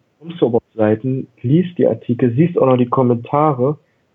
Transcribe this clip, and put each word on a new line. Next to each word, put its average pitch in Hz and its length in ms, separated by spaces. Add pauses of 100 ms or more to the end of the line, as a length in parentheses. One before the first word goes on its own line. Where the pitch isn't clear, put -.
(180)
kommst 170 220
du 147 60
aber 120 120
auf - 160
Seiten, 113 520 (160)
liest 165 340
die 127 100
Artikel, 120 480
siehst 170 240
auch 143 80
noch 127 120
die 123 80
Kommentare, 127 920 (360)